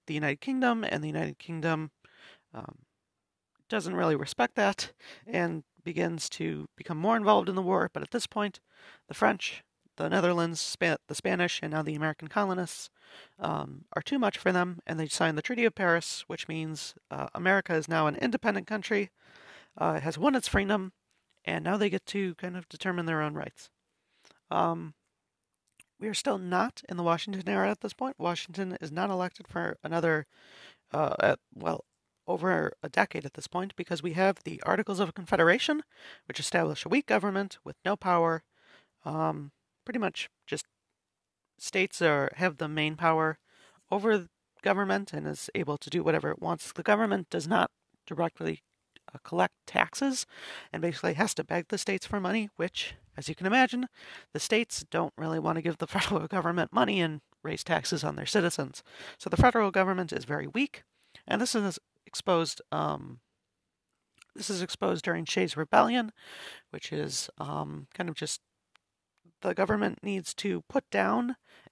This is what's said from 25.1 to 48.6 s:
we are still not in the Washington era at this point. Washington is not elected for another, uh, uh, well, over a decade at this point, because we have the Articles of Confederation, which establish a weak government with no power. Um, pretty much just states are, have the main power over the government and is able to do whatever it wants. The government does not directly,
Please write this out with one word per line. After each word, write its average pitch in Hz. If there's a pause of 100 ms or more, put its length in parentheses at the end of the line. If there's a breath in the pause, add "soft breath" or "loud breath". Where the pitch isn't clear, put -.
we 208
are 208
still -
not 185
in 180
the 175
Washington 170
era 196
at 208
this 208
point. 269
Washington 175
is 151
not 180
elected 180
for -
another, 160 (640 loud breath)
uh, 147
uh, - (180)
well, - (420)
over 175 (100)
a 147
decade 165
at 139
this -
point, 190
because 170
we 226
have 190
the -
Articles 190
of 170
Confederation, 190 (440 loud breath)
which -
establish 160
a 160
weak 185
government 196
with -
no 196
power. 165 (600 soft breath)
Um, 151 (340)
pretty 254
much - (160)
just - (920)
states -
are, 143
have 160
the 156
main 156
power 160 (520 soft breath)
over 208
the 175 (340)
government 196
and 151
is -
able 147
to -
do 156
whatever 156
it -
wants. 165
The 175
government 208
does 165
not 180 (360)
directly, 160 (500)